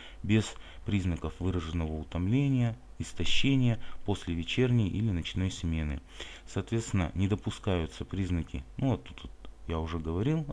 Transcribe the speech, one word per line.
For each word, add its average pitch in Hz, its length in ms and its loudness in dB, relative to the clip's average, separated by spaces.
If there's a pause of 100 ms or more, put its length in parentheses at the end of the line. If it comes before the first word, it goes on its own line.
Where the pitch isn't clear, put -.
(220)
без 107 320 4 (320)
признаков 90 540 0
выраженного 82 540 0
утомления, 117 840 2 (220)
истощения 131 800 4 (260)
после 92 280 -2
вечерней 117 560 4
или 107 220 0
ночной 92 400 0
смены. 78 500 -2 (460)
Соответственно, 98 640 0
не 95 140 2
допускаются 95 760 -2
признаки, 87 640 -2 (100)
ну 135 140 0
вот - 140 0
тут - 180 -16
вот - 100 -12 (360)
я 82 120 -2
уже 82 200 -4
говорил 110 540 0